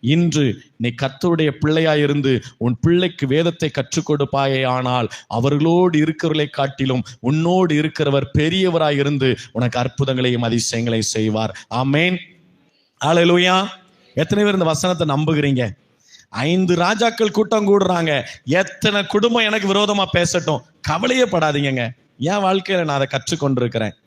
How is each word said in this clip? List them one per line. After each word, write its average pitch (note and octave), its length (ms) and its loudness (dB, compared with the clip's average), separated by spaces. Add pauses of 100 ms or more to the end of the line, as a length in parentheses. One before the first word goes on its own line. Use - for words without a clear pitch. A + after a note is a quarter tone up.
இன்று D3+ 420 2 (360)
நீ A#2 80 0 (120)
கர்த்தருடைய D#3+ 480 0 (120)
பிள்ளையா D#3 300 2 (120)
இருந்து C#3+ 280 0 (260)
உன் A#2+ 240 -2
பிள்ளைக்கு F3 460 0
வேதத்தை E3 420 0
கற்றுக் - 380 -6
கொடுப்பாயே C#3 540 0 (140)
ஆனால், B2+ 320 -2 (280)
அவர்களோடு D#3+ 680 2
இருக்கிறவர்களை D#3 460 -2
காட்டிலும் C3+ 540 -2 (260)
உன்னோடு E3+ 520 2
இருக்கிறவர் C#3+ 460 0 (100)
பெரியவராய் D#3+ 640 2
இருந்து C#3 280 0 (280)
உனக்கு A#2+ 240 0
அற்புதங்களையும் B2+ 680 -2
அதிசயங்களையும் A2+ 640 -2
செய்வார். A2 420 -2 (280)
ஆமென். D#3 360 0 (840)
ஹல்லேலூயா. F3 540 4 (600)
எத்தனை G3+ 280 0
பேர் G3+ 160 2
இந்த E3 140 2
வசனத்தை F3 420 -2
நம்புகிறீங்க? D3 480 0 (840)
ஐந்து F3+ 240 2 (100)
ராஜாக்கள் A3 560 0
கூட்டம் G#3+ 320 0
கூடுறாங்க. F3+ 400 2 (500)
எத்தனை G#3 400 -2 (120)
குடும்பம் A3+ 360 2
எனக்கு G3+ 240 0
விரோதமா G3+ 340 2 (100)
பேசட்டும், E3 460 0 (280)
கவலையே B3 420 2
படாதீங்கங்க. C#3+ 520 0 (440)
என் G3+ 160 0
வாழ்க்கையில F#3+ 400 0
நான் C#3+ 140 -2
அதை C3+ 160 0
கற்றுக்கொண்டிருக்கிறேன். B2 800 -2 (140)